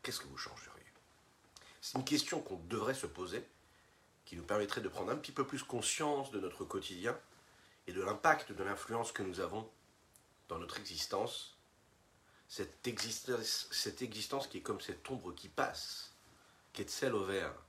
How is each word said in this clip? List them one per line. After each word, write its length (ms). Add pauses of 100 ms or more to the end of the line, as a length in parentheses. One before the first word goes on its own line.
Qu'est-ce 160
que 80
vous 100
changeriez ? » 480 (920)
C'est 180
une 60
question 360
qu'on 280
devrait 260
se 140
poser, 360 (800)
qui 120
nous 80
permettrait 380
de 60
prendre 220
un 60
petit 160
peu 120
plus 200
conscience 680
de 80
notre 260
quotidien 540 (720)
et 40
de 120
l'impact, 480
de 100
l'influence 480
que 140
nous 160
avons 280 (800)
dans 100
notre 200
existence, 760 (920)
cette 400
existence, 840
cette 320
existence 460
qui 100
est 20
comme 220
cette 260
ombre 240
qui 160
passe, 640 (640)
qui 80
est 20
de 60
celle 240
au 100
vert. 300 (140)